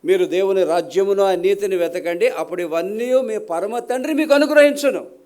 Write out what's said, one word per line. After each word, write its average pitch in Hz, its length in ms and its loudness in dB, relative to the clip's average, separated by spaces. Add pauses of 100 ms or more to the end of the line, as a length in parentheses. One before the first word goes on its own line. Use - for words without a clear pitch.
మీరు 180 200 2
దేవుని 190 400 0
రాజ్యమును, 185 580 0
ఆ 190 120 2
నీతిని 190 420 -2
వెతకండి, 170 520 -2
అప్పుడు 170 340 -6
ఇవన్నీ 208 580 -2
మీ 220 180 -4
పరమ 202 400 -6
తండ్రి 254 360 -4
మీకు 285 200 2
అనుగ్రహించును. 285 720 4 (180)